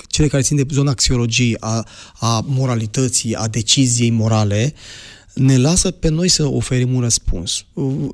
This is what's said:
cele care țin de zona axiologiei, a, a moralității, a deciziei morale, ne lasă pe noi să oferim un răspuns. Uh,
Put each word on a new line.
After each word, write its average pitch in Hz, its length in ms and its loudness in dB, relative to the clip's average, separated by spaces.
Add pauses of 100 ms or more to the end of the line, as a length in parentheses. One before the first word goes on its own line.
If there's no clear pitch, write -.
cele - 200 0
care 135 160 0
țin 151 120 0
de 139 160 2
zona 139 200 2
axiologiei, 120 680 0
a, 110 280 -4 (320)
a 113 280 0
moralității, 123 880 -2
a 113 120 -2
deciziei 120 600 2
morale, 110 640 0 (600)
ne 135 240 4
lasă 165 340 2
pe - 180 -2
noi 165 180 0
să 156 180 0
oferim 127 480 0
un 127 80 0
răspuns. - 720 -2
Uh, 139 400 -4